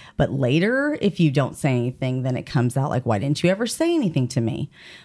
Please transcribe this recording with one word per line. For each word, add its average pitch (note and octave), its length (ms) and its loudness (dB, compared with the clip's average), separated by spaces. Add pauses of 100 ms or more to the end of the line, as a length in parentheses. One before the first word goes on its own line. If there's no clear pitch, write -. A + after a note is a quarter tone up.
(160)
But - 160 0
later, F#3+ 680 2
if - 200 0
you D#3 100 6
don't C3+ 260 0
say C#3+ 140 0
anything, B2+ 540 -2
then B2+ 120 -2
it - 100 -8
comes B2 300 0
out C3+ 140 0
like, B2 160 -2
"Why G#2 140 0
didn't C#3 240 -2
you F3 60 4
ever A3 180 -2
say E4+ 260 0
anything D#3+ 340 0
to B2+ 120 -2
me?" C3 280 -2 (360)